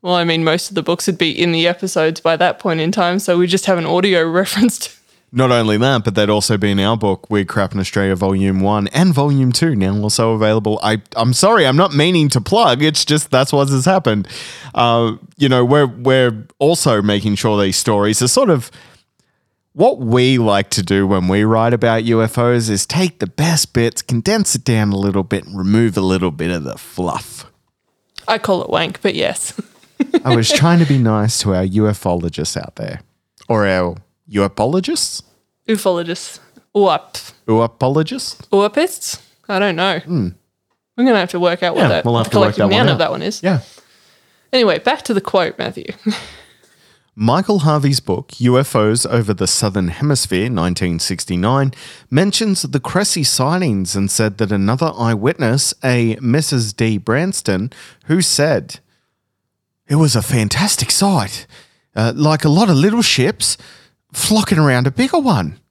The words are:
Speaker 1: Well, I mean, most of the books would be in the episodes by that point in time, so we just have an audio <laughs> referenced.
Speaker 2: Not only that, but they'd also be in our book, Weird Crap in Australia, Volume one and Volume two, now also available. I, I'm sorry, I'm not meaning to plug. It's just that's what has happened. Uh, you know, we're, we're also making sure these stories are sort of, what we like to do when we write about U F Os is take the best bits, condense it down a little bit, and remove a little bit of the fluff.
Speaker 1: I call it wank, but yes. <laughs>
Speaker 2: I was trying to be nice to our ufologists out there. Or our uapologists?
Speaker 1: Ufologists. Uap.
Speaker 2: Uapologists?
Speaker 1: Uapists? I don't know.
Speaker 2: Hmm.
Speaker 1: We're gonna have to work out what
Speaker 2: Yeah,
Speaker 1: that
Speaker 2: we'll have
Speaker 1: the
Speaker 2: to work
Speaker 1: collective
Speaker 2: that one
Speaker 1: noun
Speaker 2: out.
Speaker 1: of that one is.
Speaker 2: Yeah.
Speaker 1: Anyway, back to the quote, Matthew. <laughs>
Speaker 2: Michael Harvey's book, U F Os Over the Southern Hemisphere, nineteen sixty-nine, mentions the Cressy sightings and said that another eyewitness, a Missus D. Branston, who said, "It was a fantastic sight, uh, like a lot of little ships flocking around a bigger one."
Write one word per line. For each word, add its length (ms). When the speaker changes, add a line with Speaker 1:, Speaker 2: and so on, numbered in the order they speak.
Speaker 1:
Well, 120
I 100
mean, 200
most 240
of 60
the 80
books 240
would 100
be 140
in 220
the 140
episodes 540
by 160
that 220
point 220
in 120
time, 260
so 200
we 80
just 180
have 140
an 80
audio 440
<laughs> 0
referenced. 640
Speaker 2:
Not 180
only 260
that, 280
but 100
they'd 160
also 260
be 140
in 80
our 180
book, 320
Weird 200
Crap 260
in 60
Australia, 340
Volume 460
one 280
and 240
Volume 380
two, 240
now 260
also 320
available. 520
I, 180
I'm 160
sorry, 340
I'm 100
not 160
meaning 380
to 100
plug. 400
It's 240
just 280
that's 200
what 160
has 160
happened. 440
Uh, 440
you 120
know, 160
we're, 240
we're 580
also 420
making 320
sure 260
these 160
stories 460
are 60
sort 220
of, 200
what 260
we 400
like 320
to 120
do 260
when 180
we 160
write 320
about 300
U 180
F 160
Os 300
is 180
take 320
the 80
best 480
bits, 280
condense 520
it 100
down 280
a 40
little 280
bit, 200
and 140
remove 400
a 40
little 280
bit 220
of 100
the 160
fluff. 720
Speaker 1:
I 100
call 240
it 80
wank, 320
but 140
yes. 440
<laughs> 340
Speaker 2:
I 100
was 160
trying 280
to 80
be 120
nice 420
to 120
our 140
ufologists 880
out 200
there. 240
Or 180
our 300
uapologists? 920
Speaker 1:
Ufologists. 720
Uap. 560
Speaker 2:
Uapologists? 1040
Speaker 1:
Uapists? 720
I 100
don't 160
know. 240
Speaker 2:
Hmm. 300
Speaker 1:
We're 80
gonna 140
have 140
to 80
work 240
out 100
what 80
Speaker 2:
Yeah, 60
Speaker 1:
that 160
Speaker 2:
we'll 120
have 100
Speaker 1:
the 40
Speaker 2:
to 80
work 160
Speaker 1:
collective 40
Speaker 2:
that 60
one 60
Speaker 1:
noun 180
Speaker 2:
out. 40
Speaker 1:
of 60
that 120
one 120
is. 200
Speaker 2:
Yeah. 200
Speaker 1:
Anyway, 260
back 240
to 120
the 60
quote, 380
Matthew. 280
<laughs> 100
Speaker 2:
Michael 440
Harvey's 380
book, 420
U 200
F 160
Os 300
Over 280
the 140
Southern 400
Hemisphere, 600
nineteen 520
sixty-nine, 720
mentions 520
the 160
Cressy 460
sightings 720
and 120
said 300
that 140
another 440
eyewitness, 840
a 380
Missus 520
D. 240
Branston, 760
who 180
said, 560
"It 80
was 180
a 80
fantastic 720
sight, 560
uh, 180
like 300
a 60
lot 200
of 60
little 260
ships 540
flocking 460
around 280
a 40
bigger 280
one." 400